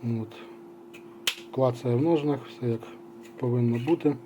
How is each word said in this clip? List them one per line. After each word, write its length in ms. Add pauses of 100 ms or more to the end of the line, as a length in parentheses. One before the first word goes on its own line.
От. 320 (1160)
Клацає 440
в 60
ножнах, 460
все 220
як 120 (560)
повинно 500
бути. 280 (100)